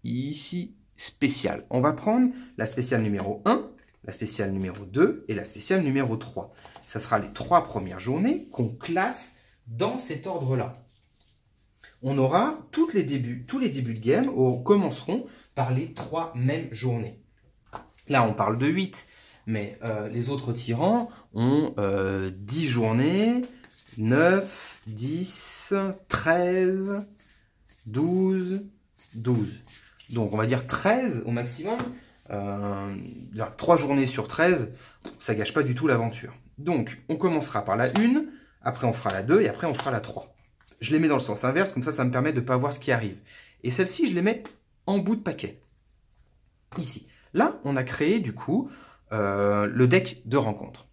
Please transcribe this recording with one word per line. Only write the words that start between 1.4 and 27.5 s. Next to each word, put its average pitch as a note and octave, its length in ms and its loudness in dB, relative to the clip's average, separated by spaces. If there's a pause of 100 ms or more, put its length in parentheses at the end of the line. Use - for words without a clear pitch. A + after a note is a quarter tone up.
On - 100 2
va D3 140 4
prendre B3 360 2 (280)
la A2 80 0
spéciale A#2+ 360 -2
numéro G2+ 440 -2
un, C4+ 240 2 (340)
la - 80 -12
spéciale G#2 400 -4
numéro F#2+ 320 -4
deux A#2+ 440 2
et A2 60 -2
la F#2+ 120 -6
spéciale F#3+ 360 -2
numéro C3+ 340 0
trois. - 360 -10 (320)
Ça - 160 -8
sera A2+ 180 0
les - 140 -4
trois E3+ 320 4
premières F#2 360 -6
journées D#3 480 0
qu'on A#2 200 -2
classe F#3 680 -4 (320)
dans F3+ 300 -2
cet - 300 -8
ordre-là. C3 600 -4 (1160)
On C#3 160 0
aura F3+ 400 4 (120)
toutes E4 220 2
les F#3+ 120 2
débuts, B2+ 440 -4
tous C4+ 100 -4
les B3+ 120 0
débuts B2 240 -4
de A2 60 -8
game D#3 280 4
au-, C3 300 2
commenceront G3 680 0 (300)
par B2+ 180 0
les C#3 220 -2
trois E3 420 -6
mêmes C#3 340 0
journées. A#2 520 -4 (840)
Là, C3 160 6
on G#2+ 100 2
parle A2 240 2
de C3 80 2
huit, F#3 420 -2 (380)
mais, G#2+ 380 -4
euh, G#2+ 240 -4
les A#2+ 200 -2
autres B2+ 240 -4
tyrans F#3 560 0 (240)
ont, C3+ 460 2
euh, G2 560 0
dix A#2 340 -4
journées, D3 760 2 (540)
neuf, E3 880 2
dix, C#3 840 -8 (360)
treize, F#3 960 2 (840)